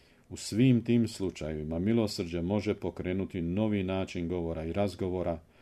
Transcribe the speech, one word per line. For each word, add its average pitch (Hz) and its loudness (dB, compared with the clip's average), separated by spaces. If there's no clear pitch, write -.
U - -12
svim 117 4
tim 117 4
slučajevima 78 -4
milosrđe 101 0
može 101 0
pokrenuti 92 -4
novi 98 0
način 92 -2
govora 82 -4
i 82 -4
razgovora, 90 -2